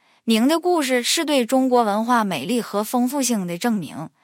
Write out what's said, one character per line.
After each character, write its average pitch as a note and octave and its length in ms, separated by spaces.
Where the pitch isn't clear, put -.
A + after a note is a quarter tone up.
明 A3+ 220
的 D#4+ 140
故 F4 220
事 B3+ 200
是 E4 220
对 C#4 220
中 C4 220
国 A#3+ 140
文 G#3+ 220
化 A#3 180
美 E3 220
丽 A3+ 160
和 G3+ 240
丰 B3 240
富 C#4 140
性 A3+ 240
的 E3+ 100
证 A#3 160
明， E3 380